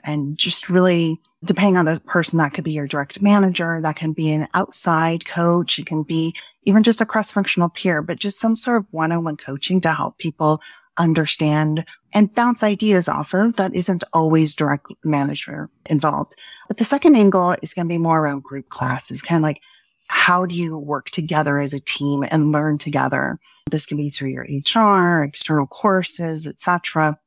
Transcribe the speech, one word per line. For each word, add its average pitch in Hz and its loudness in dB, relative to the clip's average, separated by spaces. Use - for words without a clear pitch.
and 147 -4
just - -2
really, 175 2
depending 185 2
on 175 4
the 160 0
person, 170 -2
that 147 0
could 160 -8
be 156 -4
your 143 -6
direct 143 -6
manager, 185 2
that 156 -2
can 160 -4
be 156 0
an 156 -2
outside 165 0
coach, 170 0
it - -8
can 156 -4
be 160 -2
even 208 6
just 233 4
a 220 2
cross-functional 196 -2
peer, 160 -2
but 170 -6
just 202 -6
some 226 0
sort 240 -2
of 196 -4
one-on-one 160 -2
coaching 147 -2
to 165 0
help - -6
people 156 0
understand 156 0
and 208 4
bounce 240 0
ideas 208 2
off 151 -2
of 220 2
that 190 -2
isn't 180 -2
always 160 2
direct 147 -2
manager 147 -4
involved. 147 -2
But - -8
the 226 0
second 285 4
angle 190 4
is - -8
gonna 170 -4
be 170 -2
more 165 2
around 143 -2
group 139 -14
classes, 127 -6
kind 170 0
of 156 2
like, 151 -2
how 180 2
do 175 -8
you 165 -4
work 143 -6
together 151 0
as 143 -4
a 139 -6
team 143 -2
and 156 2
learn 151 0
together? 135 -2
This 156 -2
can 147 -6
be 147 -4
through 139 -6
your 131 -10
H 143 -4
R, 185 4
external 147 -2
courses, 170 -2
et 139 -14
cetera. 160 0